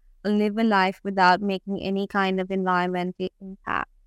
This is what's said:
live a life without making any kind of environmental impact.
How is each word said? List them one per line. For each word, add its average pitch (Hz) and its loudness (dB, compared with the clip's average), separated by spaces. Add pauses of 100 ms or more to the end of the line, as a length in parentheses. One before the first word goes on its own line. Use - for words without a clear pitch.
(240)
live 208 2
a 226 0
life 196 2
without 190 4
making 196 -4
any 196 -4
kind 190 -2
of 185 -4
environmental 180 -2 (140)
impact. - -6 (180)